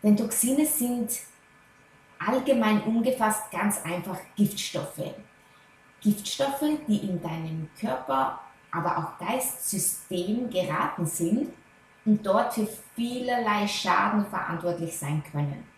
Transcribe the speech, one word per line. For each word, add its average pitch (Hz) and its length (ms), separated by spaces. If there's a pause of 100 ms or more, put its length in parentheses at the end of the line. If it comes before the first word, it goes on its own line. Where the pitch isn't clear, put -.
Denn 208 140
Toxine 254 480
sind 240 460 (1080)
allgemein 233 640
umgefasst 226 680
ganz 202 320
einfach 180 360 (160)
Giftstoffe. - 760 (880)
Giftstoffe, 269 640 (220)
die 202 220
in 175 120
deinem 160 480 (100)
Körper, - 600 (320)
aber 151 260
auch - 280
Geistsystem 214 1200
geraten - 560
sind 170 440 (560)
und 208 200
dort 208 280
für 214 140 (280)
vielerlei 240 720
Schaden 202 600
verantwortlich 170 680
sein 147 340
können. 143 320 (140)